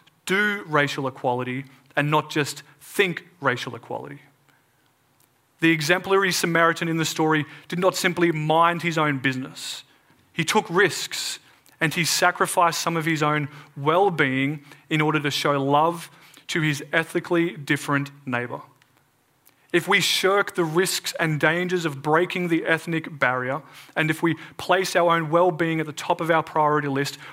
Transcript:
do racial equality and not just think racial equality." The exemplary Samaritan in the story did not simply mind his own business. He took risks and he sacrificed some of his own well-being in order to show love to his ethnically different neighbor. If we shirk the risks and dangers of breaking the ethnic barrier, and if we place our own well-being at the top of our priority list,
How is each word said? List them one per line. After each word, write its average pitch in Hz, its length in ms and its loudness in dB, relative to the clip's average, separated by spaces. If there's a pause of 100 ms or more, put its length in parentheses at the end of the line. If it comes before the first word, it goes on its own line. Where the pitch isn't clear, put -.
(260)
do 202 400 0
racial 143 420 0
equality 127 580 -2 (300)
and 147 140 2
not 151 200 0
just - 340 -4 (160)
think - 460 -2 (160)
racial 123 340 -2
equality." - 460 -12 (1400)
The 165 120 6
exemplary 180 600 2
Samaritan 170 560 2
in 165 100 -2
the 160 80 0
story 156 400 0 (220)
did 175 120 -6
not 185 160 2
simply 175 360 0
mind 160 520 2
his 165 140 -2
own 151 200 2
business. 131 640 -6 (480)
He 165 120 -4
took 208 260 0
risks - 720 -2 (420)
and 156 120 0
he 170 120 0
sacrificed 175 760 2
some 170 160 -2
of 160 100 -2
his 160 180 0
own 151 240 0 (280)
well-being 147 880 2 (260)
in 156 120 2
order 151 180 2
to 143 120 -2
show 143 280 0
love 151 520 0 (380)
to 170 120 -2
his 151 220 0 (100)
ethnically 170 640 0
different 139 540 -2 (140)
neighbor. 123 360 -6 (1120)
If 170 140 0
we 196 120 4
shirk 190 540 2
the 180 100 0
risks 165 560 -2
and 156 200 0
dangers 175 460 0
of 139 180 -6
breaking 175 440 2
the 165 160 0
ethnic 160 560 -4
barrier, 127 440 -2 (320)
and 156 160 0
if 156 100 -4
we 165 140 0 (220)
place 185 380 0
our 170 200 4
own 160 160 -2
well-being 165 480 2
at 147 80 -4
the 147 40 -12
top 165 300 -4
of 160 80 -2
our 160 140 4
priority 151 440 0
list, 139 300 -4 (160)